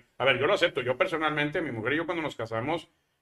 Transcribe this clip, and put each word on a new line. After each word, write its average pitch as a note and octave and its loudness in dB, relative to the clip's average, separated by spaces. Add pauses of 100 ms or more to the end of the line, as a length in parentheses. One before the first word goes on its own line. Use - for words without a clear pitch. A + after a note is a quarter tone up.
(160)
a B2 -2
ver, C3 4
yo C3+ 2
lo F3+ 4
acepto. E3+ 2
Yo C#3 0
personalmente, D3+ 0
mi C#3+ -4
mujer A#2 -2
y - 2
yo E3 -2
cuando E3+ -4
nos C3+ -6
casamos, A#2 -4 (360)